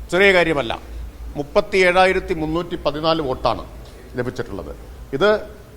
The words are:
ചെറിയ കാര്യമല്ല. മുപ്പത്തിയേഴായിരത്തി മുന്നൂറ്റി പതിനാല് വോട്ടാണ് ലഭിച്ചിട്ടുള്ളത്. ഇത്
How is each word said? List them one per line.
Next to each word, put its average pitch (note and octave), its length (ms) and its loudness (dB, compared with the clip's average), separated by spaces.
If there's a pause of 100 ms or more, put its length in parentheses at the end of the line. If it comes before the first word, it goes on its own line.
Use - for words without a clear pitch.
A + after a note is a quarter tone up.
(120)
ചെറിയ G3 240 6
കാര്യമല്ല. D3 360 2 (680)
മുപ്പത്തിയേഴായിരത്തി F#3 1040 2
മുന്നൂറ്റി E3+ 420 -4
പതിനാല് D#3 440 0
വോട്ടാണ് B2 360 -2 (540)
ലഭിച്ചിട്ടുള്ളത്. G2+ 540 -6 (440)
ഇത് F#3 140 4 (460)